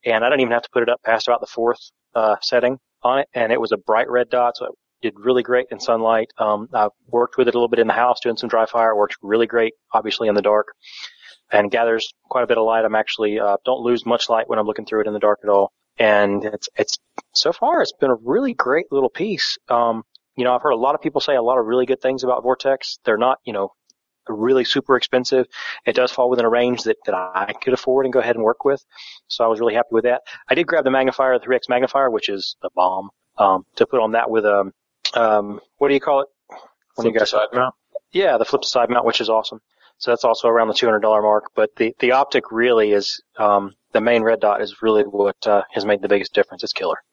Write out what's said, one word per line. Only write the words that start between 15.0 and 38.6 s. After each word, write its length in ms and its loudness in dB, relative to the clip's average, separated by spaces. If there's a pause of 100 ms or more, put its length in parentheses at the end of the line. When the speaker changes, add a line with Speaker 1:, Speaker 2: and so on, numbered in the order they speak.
Speaker 1:
it 60 -2
in 60 -4
the 60 -6
dark 240 2
at 60 -4
all. 240 2 (240)
And 480 2
it's, 320 -10
it's, 200 -4 (360)
so 180 0
far, 300 0
it's 120 -2
been 160 0
a 60 4
really 380 -2
great 360 0
little 200 0
piece. 480 -6 (100)
Um, 360 0 (320)
you 80 -4
know, 100 2
I've 80 0
heard 100 0
a 60 0
lot 180 0
of 60 -6
people 200 -2
say 140 0
a 60 2
lot 180 2
of 60 0
really 200 0
good 160 -2
things 220 -2
about 200 -2
Vortex. 640 -4
They're 120 0
not, 280 0
you 80 -10
know, 160 -4 (580)
really 380 0
super 320 0
expensive. 480 0 (400)
It 100 -2
does 160 0
fall 180 0
within 160 0
a 40 4
range 340 0
that, 220 0
that 80 -2
I 400 -4
could 200 -2
afford 320 0
and 60 -2
go 80 2
ahead 160 0
and 80 -4
work 220 0
with. 180 0 (440)
So 180 -2
I 20 2
was 120 0
really 160 0
happy 160 0
with 140 2
that. 180 0 (260)
I 60 4
did 120 0
grab 160 0
the 80 2
magnifier, 460 2
the 80 -4
three 100 0
X 140 -4
magnifier, 400 0
which 180 -2
is 360 -8
the 120 -8
bomb, 360 -2 (260)
um, 280 2 (100)
to 100 2
put 160 -2
on 120 0
that 160 0
with, 160 0
um, 280 0 (400)
um, 480 0 (160)
what 100 0
do 60 2
you 80 2
call 200 0
it? 60 -6 (680)
When 100 -4
Speaker 2:
Flip 80 2
Speaker 1:
you 60 0
guys 100 2
Speaker 2:
to 80 -2
side 160 0
mount? 220 -2 (360)
Speaker 1:
Yeah, 260 2
the 60 4
flip 200 -2